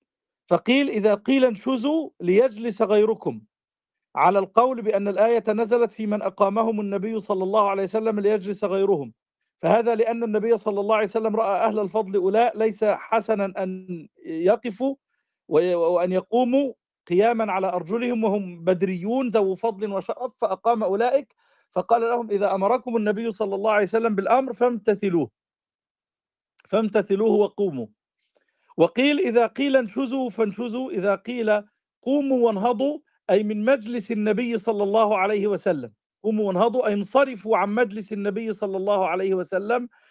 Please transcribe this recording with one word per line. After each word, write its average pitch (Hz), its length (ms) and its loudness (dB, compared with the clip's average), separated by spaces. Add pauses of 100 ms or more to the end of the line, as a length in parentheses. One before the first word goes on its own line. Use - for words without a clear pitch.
(480)
فقيل: 262 420 2
إذا 208 240 2
قيل 254 300 2
انشزوا 262 680 -2 (100)
ليجلس 214 600 2
غيركم، 208 580 0 (760)
على 180 220 4
القول 233 440 2
بأن 202 260 0
الآية 214 400 2
نزلت 226 440 0
في 220 140 -6
من 208 160 -2
أقامهم 214 580 0
النبي 202 400 -4
صلى 196 240 -4
الله 202 260 2
عليه 196 120 -2
وسلم 214 380 -2
ليجلس 202 440 -2
غيرهم، 190 480 0 (500)
فهذا 220 320 2
لأن 233 300 -2
النبي 220 320 0
صلى 202 240 -4
الله 208 160 0
عليه 214 100 0
وسلم 220 300 -2
رأى 226 200 0 (120)
أهل 214 100 -2
الفضل 202 380 -4
أولاء 208 420 2
ليس 220 260 -2
حسنا 208 680 -2 (100)
أن 185 260 -8 (380)
يقفوا 214 680 -2 (520)
وي-، 175 260 2
وأن 175 380 2
يقوموا 240 600 2 (340)
قياما 214 460 2
على 190 160 -2
أرجلهم 220 560 -2
وهم 190 400 -2
بدريون 190 680 0
ذو 196 240 2
فضل 202 380 -4
وشرف، 196 480 -6
فأقام 220 420 0
أولئك، 226 520 0 (360)
فقال 226 320 0
لهم: 233 280 -2
"إذا 196 240 0
أمركم 226 420 0
النبي 214 340 0
صلى 196 240 -4
الله 202 180 0
عليه 208 140 4
وسلم 226 280 0
بالأمر 233 380 2
فامتثلوه، 208 800 0 (1400)
فامتثلوه 208 640 0
وقوموا". 196 560 0 (920)
وقيل: 269 440 2
إذا 240 260 4
قيل 269 300 0
انشزوا 254 540 -2
فانشزوا، 226 600 -4
إذا 196 240 0
قيل 214 480 -2 (400)
قوموا 269 440 2
وانهضوا، 233 520 0 (320)
أي 202 120 4
من 208 220 -4
مجلس 233 480 -2
النبي 220 460 0
صلى 208 240 -2
الله 208 360 2
عليه 202 280 0
وسلم، 160 460 -2 (300)
قوموا 214 260 0
وانهضوا، 208 380 0
أي 214 60 0
انصرفوا 214 640 -2
عن 196 140 0
مجلس 208 420 -4
النبي 208 400 -6
صلى 202 240 -6
الله 190 300 0
عليه 185 280 -2
وسلم، 202 540 -4 (220)